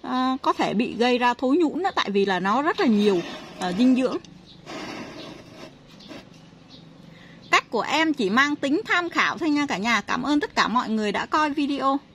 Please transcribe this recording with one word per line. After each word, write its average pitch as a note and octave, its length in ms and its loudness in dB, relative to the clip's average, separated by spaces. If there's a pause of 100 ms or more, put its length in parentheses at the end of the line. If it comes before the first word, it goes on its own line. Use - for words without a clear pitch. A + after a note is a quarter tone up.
à, B3+ 400 -2
có F4+ 120 0
thể E3 200 -2
bị G3+ 220 0
gây B3 220 2
ra A#3+ 160 2
thối C4 240 2
nhũn D#4+ 260 0
đó, F#4+ 120 -2
tại - 140 -2
vì G3 160 2
là F#3+ 140 0
nó G3+ 220 0
rất E4 180 0
là F#4+ 60 2
nhiều, G#3 360 4 (380)
à, F#3 180 -2
dinh B3+ 180 6
dưỡng. C4 220 0 (3250)
Cách - 180 2
của C#4 120 -2
em D#4 320 0
chỉ G#3 160 0
mang C#4 260 2
tính D4 300 0
tham F4 240 0
khảo G3 280 0
thôi D#4 120 -2
nha G3 160 2
cả F#3+ 120 -4
nhà. G#3 240 0
Cảm F#3+ 220 -4
ơn D4 160 2
tất - 160 -6
cả - 120 2
mọi A3+ 220 0
người G#3+ 220 0
đã F#3 140 -2
coi D#4 240 0
video. C#4 500 0 (160)